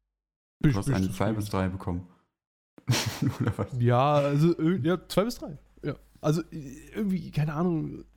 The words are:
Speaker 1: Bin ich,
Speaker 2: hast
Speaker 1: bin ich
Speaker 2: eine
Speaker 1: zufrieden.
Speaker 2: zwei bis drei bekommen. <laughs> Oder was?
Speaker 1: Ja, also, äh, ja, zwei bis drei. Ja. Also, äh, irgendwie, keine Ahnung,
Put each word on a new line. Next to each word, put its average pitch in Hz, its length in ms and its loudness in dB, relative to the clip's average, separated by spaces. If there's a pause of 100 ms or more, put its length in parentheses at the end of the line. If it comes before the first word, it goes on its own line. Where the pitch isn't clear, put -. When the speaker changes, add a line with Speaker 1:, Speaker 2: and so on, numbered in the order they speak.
(640)
Speaker 1:
Bin 156 80 6
ich, 110 60 2
Speaker 2:
hast 98 80 -2
Speaker 1:
bin 135 80 0
ich - 60 2
Speaker 2:
eine 92 80 2
Speaker 1:
zufrieden. 92 100 -4
Speaker 2:
zwei 104 160 2
bis 104 160 -2
drei 95 200 0
bekommen. 90 380 -6 (800)
<laughs> - 520 -2
Oder 117 180 0
was? 104 100 -4 (120)
Speaker 1:
Ja, 120 360 4
also, 143 420 4
äh, 160 240 2
ja, 180 260 0
zwei 190 180 2
bis 233 100 -6
drei. 180 220 -12 (260)
Ja. 143 120 -6 (260)
Also, 156 200 0 (100)
äh, 139 240 -12 (200)
irgendwie, 190 360 -2
keine 151 220 -2
Ahnung, 156 500 -2 (140)